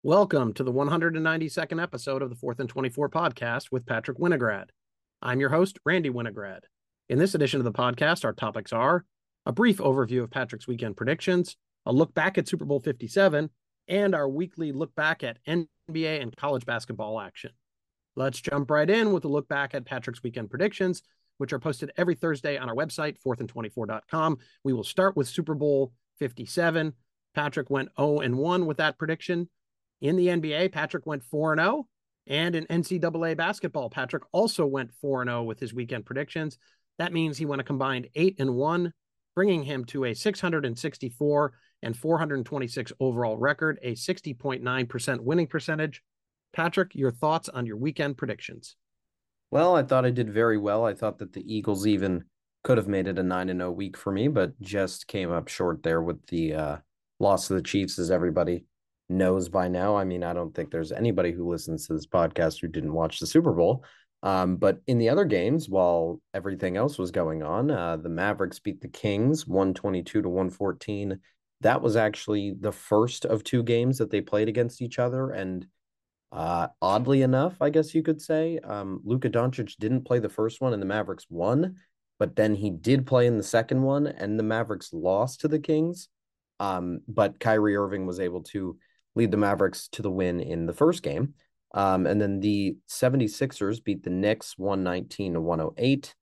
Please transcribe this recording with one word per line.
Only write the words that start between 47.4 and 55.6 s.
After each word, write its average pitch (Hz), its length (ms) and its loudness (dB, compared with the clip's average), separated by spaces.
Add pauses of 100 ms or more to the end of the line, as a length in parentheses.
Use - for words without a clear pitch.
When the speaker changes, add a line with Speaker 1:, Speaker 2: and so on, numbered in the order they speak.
Speaker 1:
on 123 160 -6
your 107 120 -6
weekend 143 400 -4
predictions? - 580 -10 (720)
Speaker 2:
Well, 170 260 6
I 147 60 6
thought 131 240 4
I 123 60 4
did 120 200 -2
very 110 280 4
well. 104 260 2
I 104 80 0
thought 104 240 -4
that 95 160 -12
the 95 180 -10
Eagles 104 360 0
even 95 380 2 (380)
could 127 140 6
have 101 100 0
made 98 200 0
it 95 100 -4
a 92 60 0
nine 92 260 0
and 90 140 -2
oh 90 80 -2
week 90 260 -8
for 101 140 -6
me, 104 160 0
but 120 340 0
just 95 460 -4
came 92 240 -4
up 82 160 -2
short 87 340 -2